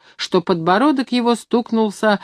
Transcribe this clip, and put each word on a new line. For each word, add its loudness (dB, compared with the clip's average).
что -2
подбородок 0
его 2
стукнулся -2